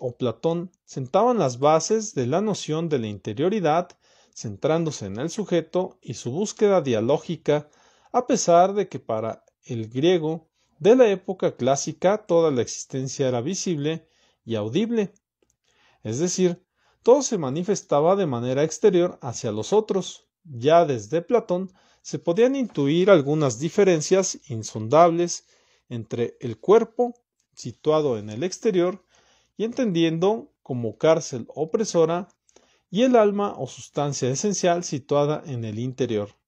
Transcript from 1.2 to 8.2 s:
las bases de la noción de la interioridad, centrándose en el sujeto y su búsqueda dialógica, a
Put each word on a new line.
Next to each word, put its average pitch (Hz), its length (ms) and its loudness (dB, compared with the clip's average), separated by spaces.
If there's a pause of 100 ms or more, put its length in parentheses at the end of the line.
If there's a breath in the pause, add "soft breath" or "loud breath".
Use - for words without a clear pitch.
las 127 220 0
bases 160 540 2
de 127 120 -2
la 156 140 0
noción 170 480 -4
de 147 100 0
la 113 80 -4
interioridad, 156 920 -2 (380 soft breath)
centrándose 143 720 -4
en 98 120 -8
el 156 120 -6
sujeto 180 720 -4
y - 120 -12
su - 180 -10
búsqueda 196 480 0
dialógica, 143 880 0 (400 soft breath)
a 247 160 0